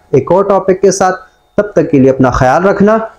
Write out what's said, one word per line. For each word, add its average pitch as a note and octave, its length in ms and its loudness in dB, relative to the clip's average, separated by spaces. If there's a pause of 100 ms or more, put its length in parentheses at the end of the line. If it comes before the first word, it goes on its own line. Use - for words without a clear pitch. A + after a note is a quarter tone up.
(140)
एक C3 180 0
और F#3+ 120 2
topic F#3+ 360 -2
के G3 100 2
साथ। F#3 220 -2 (460)
तब G#3 180 -4
तक - 140 -2
के C#3+ 80 2
लिए C3 120 4
अपना C3 200 0
ख्याल C3 320 0
रखना G3+ 560 0